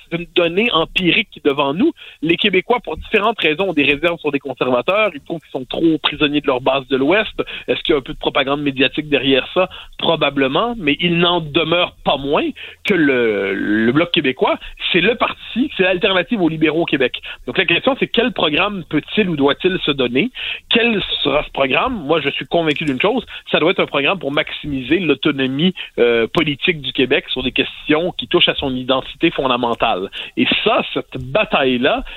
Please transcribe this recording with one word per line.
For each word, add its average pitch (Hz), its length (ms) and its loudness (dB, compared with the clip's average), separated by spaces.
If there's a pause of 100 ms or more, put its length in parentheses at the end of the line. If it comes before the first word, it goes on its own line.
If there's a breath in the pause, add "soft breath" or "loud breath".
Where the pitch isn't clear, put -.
(100)
c'est 165 60 -4
une 170 180 -8
donnée 175 380 2
empirique 160 720 0
devant 143 300 2
nous. 269 180 2 (300 loud breath)
Les 165 160 2
Québécois, 202 440 2
pour - 140 -8
différentes 202 420 -2
raisons, 165 300 0
ont 180 60 0
des 143 100 2
réserves 147 340 0
sur 151 120 -4
les 139 80 0
conservateurs. 139 720 0
Ils 143 80 -14
trouvent 165 200 -10
qu'ils - 100 -20
sont 131 160 -8
trop 160 320 0
prisonniers 147 420 -2
de 143 60 -6
leur 127 160 0
base 135 260 0
de 135 80 0
l'Ouest. 175 380 0 (340 loud breath)
Est-ce 123 140 -2
qu'il - 100 0
y - 20 4
a 147 40 2
un 135 40 -4
peu 147 120 -12
de - 40 -14
propagande 143 440 -2
médiatique 139 480 -2
derrière 131 420 2
ça ? 180 160 2 (300 loud breath)
Probablement, 151 800 0
mais 147 200 0
il 175 200 0
n'en 175 220 2
demeure 165 540 0 (120)
pas 170 100 2
moins 147 320 0 (360 loud breath)
que 202 100 2
le, 117 580 2
le 107 400 2
Bloc 165 200 2
québécois, 175 460 0 (340 loud breath)
c'est 165 100 4
le 220 140 2
parti, - 600 -2
c'est - 60 2
l'alternative 185 580 0
aux 165 80 4
libéraux 156 340 0
au 160 40 -2
Québec. 131 340 0 (260 loud breath)
Donc 123 120 -4
la 185 80 2
question, 254 340 2
c'est 185 80 0
quel 226 240 0
programme 180 560 0
peut-il 180 400 0
ou 170 80 -2
doit-il 143 480 2
se 156 60 2
donner ? 135 400 0 (400 loud breath)
Quel 226 320 2 (200)
sera 143 220 2
ce - 60 -12
programme ? 151 560 0
Moi, 156 160 2
je 139 80 -2
suis - 160 -6
convaincu 160 400 0
d'une 131 140 0
chose, 220 260 0 (240 loud breath)
ça 180 80 4
doit 160 140 4
être 190 80 -2
un 160 60 0
programme 147 320 0
pour 143 140 -6
maximiser 147 680 -2
l'autonomie, 143 720 2 (240 loud breath)
euh, 117 300 4
politique 156 520 -2
du 123 140 -8
Québec 139 340 0
sur 135 140 -4
des 127 100 -2
questions 151 600 -2
qui - 140 -8
touchent 175 220 2
à 160 60 0
son 135 200 -4
identité 131 600 -2
fondamentale. 120 760 0 (260 loud breath)
Et 127 100 2 (160)
ça, 269 200 2 (120)
cette - 240 -8
bataille-là, 143 840 0 (120 loud breath)